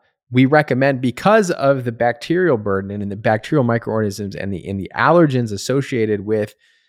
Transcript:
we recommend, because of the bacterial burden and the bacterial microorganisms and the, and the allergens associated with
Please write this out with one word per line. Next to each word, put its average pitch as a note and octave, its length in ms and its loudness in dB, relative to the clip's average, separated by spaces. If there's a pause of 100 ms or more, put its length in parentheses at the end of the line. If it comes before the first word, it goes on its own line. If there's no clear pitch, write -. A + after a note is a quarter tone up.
(320)
we B2+ 140 6
recommend, C3+ 560 2
because F#3 500 2
of C#3 320 0
the A#2+ 80 -4
bacterial B2 640 0
burden G2+ 440 -4
and G2+ 100 -6
the G2 60 -8
bacterial A2 460 0
microorganisms A2 720 -2
and G2 180 -6
the, F2 140 -8
and G2 120 -6
the F#2 160 -10
allergens C3 560 2
associated A2 720 -2
with G#2 340 -4 (340)